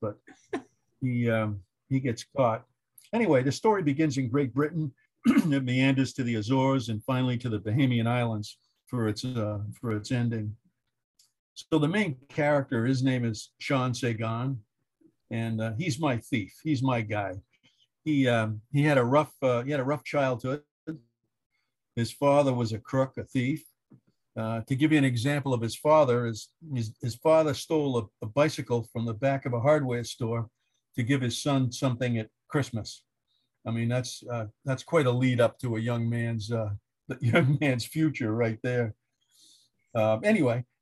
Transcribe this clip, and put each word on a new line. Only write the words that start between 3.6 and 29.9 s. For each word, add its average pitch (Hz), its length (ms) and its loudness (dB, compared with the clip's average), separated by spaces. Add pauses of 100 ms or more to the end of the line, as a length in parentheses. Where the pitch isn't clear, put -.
begins 143 360 0
in 131 100 -2
Great 123 260 0
Britain. 151 380 -2 (340)
<clears throat> - 0 -
It 160 380 4
meanders 131 500 2
to 139 80 -4
the 120 140 -2
Azores 131 520 0
and 110 160 -6
finally 127 340 0
to 123 100 -6
the 107 100 -2
Bahamian 117 480 0
Islands 117 520 -2 (280)
for 117 220 -2
its, 107 160 -4
uh, 110 340 -4 (220)
for 113 120 -4
its 104 200 -4
ending. 113 420 -2 (1000)
So - 240 -2
the 147 100 2
main 180 280 0 (120)
character, 143 580 0
his 127 160 0
name 127 220 0
is 113 340 -6
Sean 127 340 -2
Sagan, 117 680 -4 (680)
and, 113 300 -4
uh, 113 160 -2
he's 143 220 -2
my 143 200 0
thief. 107 440 -6
He's 147 200 0
my 127 180 0
guy. 104 320 -4 (720)
He, 139 240 2
um, 110 320 0 (120)
he 143 120 4
had 151 120 4
a 123 80 4
rough, 143 280 2 (100)
uh, 123 220 2
he 139 60 -6
had 147 100 0
a 127 40 -4
rough 143 200 -2
childhood. 135 580 -2 (1300)
His 113 160 -2
father 143 420 4
was 117 180 -2
a 110 60 -6
crook, 131 400 -2
a 117 60 -8
thief. 135 400 -2 (720)
Uh, 113 300 -4
to 135 80 0
give 151 160 4
you 156 60 6
an 135 60 6
example 135 480 0
of 117 80 0
his 113 160 -4
father, 131 500 4
is 113 220 -8 (240)
his, 113 300 -4
his 120 140 -6
father 156 360 4
stole 143 460 -2
a, 104 80 -4 (160)
a 113 60 -8
bicycle 123 640 0
from 113 120 -4
the 117 80 -4
back 135 320 -2
of 127 80 -4
a 120 80 -2
hardware 127 440 2